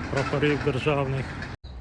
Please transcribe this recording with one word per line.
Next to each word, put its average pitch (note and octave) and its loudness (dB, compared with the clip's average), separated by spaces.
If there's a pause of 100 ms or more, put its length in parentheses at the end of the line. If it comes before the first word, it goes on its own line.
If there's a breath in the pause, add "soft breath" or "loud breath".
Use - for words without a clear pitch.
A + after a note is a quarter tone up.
(120)
прапорів C#3 2
державних. C3+ 2 (560)